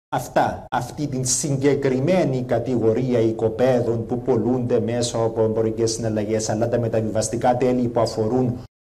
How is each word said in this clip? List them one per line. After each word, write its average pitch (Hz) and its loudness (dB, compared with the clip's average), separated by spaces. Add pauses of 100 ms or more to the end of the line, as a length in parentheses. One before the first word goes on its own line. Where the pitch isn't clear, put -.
(140)
αυτά, 127 -2
αυτή 123 -4
την 131 -4
συγκεκριμένη 135 0
κατηγορία 117 0
οικοπαίδων 113 0
που 120 -4
πολλούνται 123 2
μέσα 117 -2
από 113 0
εμπορικές 110 0
συναλλαγές, 107 -2
αλλά 110 0
τα 135 0
μεταβιβαστικά 113 0
τέλη 123 2
που 120 0
αφορούν 113 0 (360)